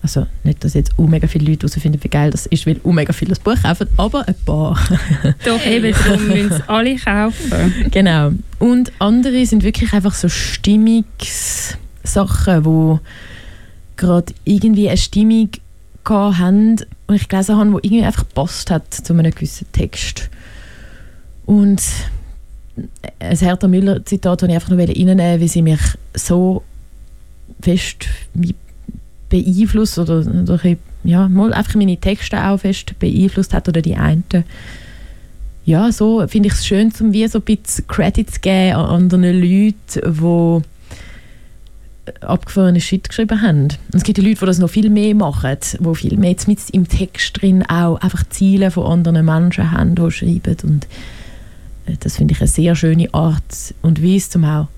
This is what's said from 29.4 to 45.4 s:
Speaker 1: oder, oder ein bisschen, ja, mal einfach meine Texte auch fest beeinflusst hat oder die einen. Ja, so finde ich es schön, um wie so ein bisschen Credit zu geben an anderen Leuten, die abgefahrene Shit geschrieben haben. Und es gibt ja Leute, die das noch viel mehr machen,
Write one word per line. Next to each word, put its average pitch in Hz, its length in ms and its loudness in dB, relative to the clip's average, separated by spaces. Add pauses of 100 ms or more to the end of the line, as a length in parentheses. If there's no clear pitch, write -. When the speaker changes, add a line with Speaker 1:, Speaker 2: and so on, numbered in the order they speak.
Speaker 1:
oder, 165 220 0
oder 160 180 -2
ein 180 80 0
bisschen, 175 320 0 (260)
ja, 180 240 2
mal 196 240 2
einfach - 240 -2
meine 190 220 2
Texte - 440 -4
auch 196 160 0
fest - 400 -4
beeinflusst 190 560 0
hat - 140 -2
oder 165 140 0
die 170 140 -2
einen. 156 280 0 (1400)
Ja, 190 260 2
so 214 340 2
finde 208 220 2
ich - 60 0
es - 120 -2
schön, 208 240 2 (100)
um 220 120 2
wie 220 160 0
so 220 100 -2
ein 202 60 -4
bisschen - 420 -4
Credit - 440 0
zu - 100 -8
geben 190 360 2
an 165 100 0
anderen 180 540 2
Leuten, 196 340 2 (300)
die 170 580 2 (1600)
abgefahrene 180 580 0
Shit - 280 -4
geschrieben 220 340 -2
haben. 156 200 2 (300)
Und - 20 -6
es 185 80 4
gibt 208 160 2
ja 190 60 4
Leute, 214 160 2
die 190 60 0
das 180 120 2
noch 175 120 2
viel 220 200 2
mehr 208 240 2
machen, 143 420 0 (220)